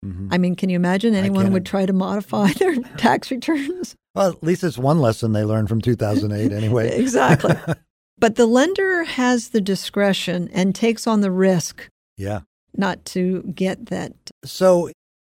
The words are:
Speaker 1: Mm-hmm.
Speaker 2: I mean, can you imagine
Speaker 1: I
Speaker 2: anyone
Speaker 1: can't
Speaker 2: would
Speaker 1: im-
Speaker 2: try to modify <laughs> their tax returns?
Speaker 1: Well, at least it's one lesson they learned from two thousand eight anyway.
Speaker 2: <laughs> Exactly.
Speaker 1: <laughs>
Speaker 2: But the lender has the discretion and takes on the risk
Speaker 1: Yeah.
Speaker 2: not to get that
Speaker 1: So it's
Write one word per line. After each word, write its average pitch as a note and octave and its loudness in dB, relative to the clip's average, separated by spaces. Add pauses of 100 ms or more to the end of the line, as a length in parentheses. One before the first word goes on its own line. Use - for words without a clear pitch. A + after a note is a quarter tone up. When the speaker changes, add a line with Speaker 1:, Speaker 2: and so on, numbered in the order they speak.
Speaker 1:
Mm-hmm. F#2+ -10
Speaker 2:
I F3 0
mean, F3+ 2
can F#3 -2
you F3+ 0
imagine F#3+ 2
Speaker 1:
I F#3+ 0
Speaker 2:
anyone G3 2
Speaker 1:
can't F#3+ 2
Speaker 2:
would F#3 2
Speaker 1:
im- F3+ -10
Speaker 2:
try G3 0
to G3 0
modify G3+ 0
<laughs> D#4 -6
their F#4+ 2 (220)
tax - 0
returns? D4 -4 (180)
Speaker 1:
Well, G3 2
at - -10
least E3+ 0
it's D3+ -2
one C#3 2
lesson A2+ 2
they G#2+ 2
learned G#2+ 0
from A2+ 0
two A#2+ 2
thousand G#2 0
eight G#2 0
anyway. A2 0
Speaker 2:
<laughs> - -2
Exactly. B3+ 2
Speaker 1:
<laughs> - -14 (520)
Speaker 2:
But A3+ 2
the A#3+ 4
lender F4 2
has B3 -2
the A3+ 0
discretion F#3 -2
and F#3+ 0
takes A3+ -2
on A3 2
the G3+ 2
risk F#3 0 (260)
Speaker 1:
Yeah. G2 -6 (340)
Speaker 2:
not F#3+ -4
to F#3 -2 (120)
get F#3+ -4
that D3+ -10 (320)
Speaker 1:
So F3 2
it's D#3 -14 (320)